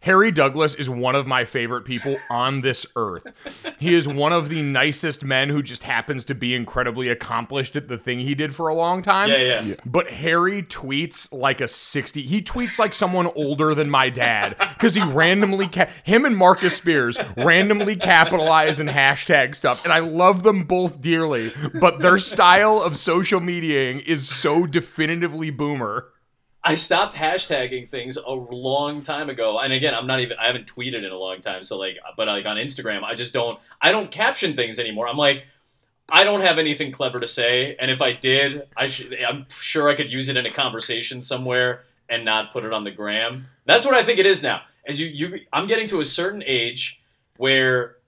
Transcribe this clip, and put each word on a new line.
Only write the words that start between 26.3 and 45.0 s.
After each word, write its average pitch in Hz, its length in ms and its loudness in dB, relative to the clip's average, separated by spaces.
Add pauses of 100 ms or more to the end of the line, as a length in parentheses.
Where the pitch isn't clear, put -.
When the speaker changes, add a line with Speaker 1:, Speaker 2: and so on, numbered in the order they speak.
Speaker 2:
I 160 120 2
stopped 185 400 0
hashtagging 139 720 -4
things 131 280 -10
a 123 140 -10
long 131 720 -4
time 147 280 -6
ago. 113 280 -2
And 131 140 0
again, 135 220 0
I'm 120 120 -4
not 131 140 0
even, 117 180 -4
I 113 80 0
haven't 120 260 -2
tweeted 120 320 -8
in 95 80 -10
a 92 40 -10
long 92 240 -8
time. 95 220 -10
So 98 160 -8
like, 95 180 -8 (200)
but 110 100 -2
like 101 180 -4
on 107 120 -4
Instagram, 113 460 -6
I 110 120 -6
just 120 180 -8
don't, 117 260 -2 (220)
I 151 120 4
don't 208 180 -2
caption 208 440 -2
things 117 240 -4
anymore. 113 300 -6
I'm 120 80 -6
like, 139 280 2 (640)
I 180 160 8
don't 208 160 2
have 170 180 4
anything 147 340 -2
clever 131 280 -4
to 120 60 -4
say. 127 540 0
And 131 100 -2
if 131 120 0
I 127 100 2
did, 139 500 0 (140)
I 131 100 -2
should, 131 300 -8 (120)
I'm 135 180 -8 (140)
sure 147 280 0
I 147 60 4
could 143 160 -4
use 131 180 -4
it 135 80 -2
in 123 100 0
a 113 40 -4
conversation 120 720 -6
somewhere 127 600 -2 (240)
and 117 160 -4
not 110 280 -2
put 117 120 -6
it 110 80 -6
on 107 120 -4
the 101 80 -8
gram. 110 540 -6 (180)
That's 226 200 6
what 269 100 4
I 240 80 6
think 233 160 2
it 190 80 6
is 180 160 4
now. 113 200 -4 (240)
As 147 140 -6